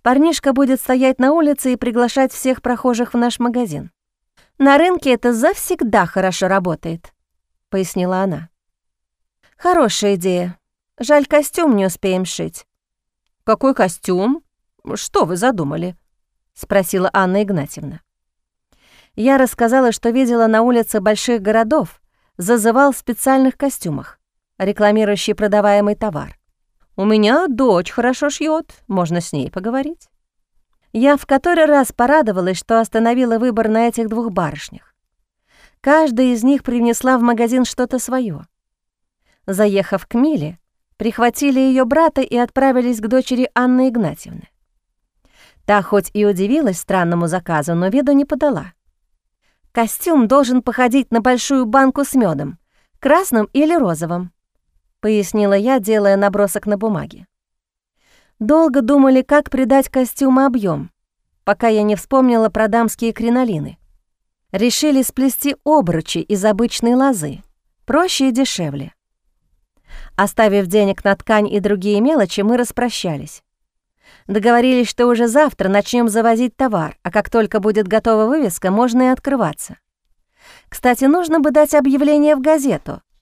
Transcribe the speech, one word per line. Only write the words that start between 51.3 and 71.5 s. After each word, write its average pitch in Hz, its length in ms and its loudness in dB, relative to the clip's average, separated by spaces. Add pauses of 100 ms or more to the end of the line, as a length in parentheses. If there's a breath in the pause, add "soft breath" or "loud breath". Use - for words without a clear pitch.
банку 269 360 2
с 277 120 -6
мёдом, 170 420 0 (420)
красным 269 540 2
или 311 220 2
розовым», 175 580 -2 (640)
пояснила 208 540 0
я, 233 260 2
делая 202 380 2
набросок 202 480 0
на 208 100 0
бумаге. 190 520 -6 (1120)
Долго 285 420 4
думали, 262 400 4
как 294 300 0
придать 262 380 2
костюму 262 520 0
объём, 202 480 -2 (540)
пока 208 240 0
я 214 160 2
не 208 120 0
вспомнила 240 540 2
про 220 180 0
дамские 226 460 -2
кринолины. 226 640 -2 (720)
Решили 254 520 0
сплести 269 600 -2
обручи 170 540 -2
из 190 260 -4
обычной 233 520 0
лозы, 233 480 -2 (420)
проще 294 440 0
и - 20 0
дешевле. 165 640 -4 (1200 soft breath)
Оставив 196 500 0
денег 196 380 0
на 196 120 2
ткань 208 320 0
и 208 120 -2